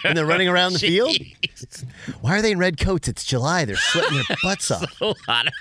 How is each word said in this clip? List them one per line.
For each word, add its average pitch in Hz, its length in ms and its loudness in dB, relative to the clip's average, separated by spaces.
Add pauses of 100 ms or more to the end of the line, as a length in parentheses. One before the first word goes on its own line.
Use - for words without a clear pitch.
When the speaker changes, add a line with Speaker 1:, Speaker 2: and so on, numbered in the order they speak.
Speaker 1:
when - 120 2
they're 160 100 2
running 175 220 4
around 180 280 2
the 175 40 0
field. 214 380 2
Speaker 2:
<laughs> - 260 -12
Jeez. - 420 -10 (360)
Speaker 1:
Why 165 180 2
are 214 40 2
they 220 100 4
in 190 80 0
red 180 180 2
coats? 185 300 0
It's - 160 -6
July. 147 400 0
They're 101 100 -4
sweating 165 440 0
their - 200 -2
Speaker 2:
<laughs> - 60 -8
Speaker 1:
butts 190 260 -2
off. - 300 -4
Speaker 2:
A - 60 -2
lot 120 420 -2
of - 120 -2